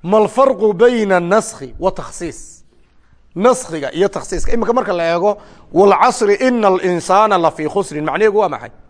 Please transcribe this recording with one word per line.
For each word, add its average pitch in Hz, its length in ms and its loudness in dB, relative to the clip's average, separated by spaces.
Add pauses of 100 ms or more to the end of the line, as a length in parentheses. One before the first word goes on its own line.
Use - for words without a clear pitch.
Mal 208 240 2
farqu 220 460 2
bayna 214 460 2
naskhi 175 600 -2
wa 185 120 -2
takhsiis? - 720 -14 (720)
Naskhiga 180 580 0
iyo 185 140 0
takhsiiska. - 460 -2
Iminka 233 200 0
marka 233 200 -2
la 170 100 -2 (100)
eego, 196 240 0 (360)
"Wal 196 280 6
casri 214 340 2
innal 220 500 2
insaana 190 520 2
lafii 156 320 -2
khusrin." 151 360 -4
Macnaheedu 190 320 0
waa 202 120 0
maxay? 127 220 -10 (180)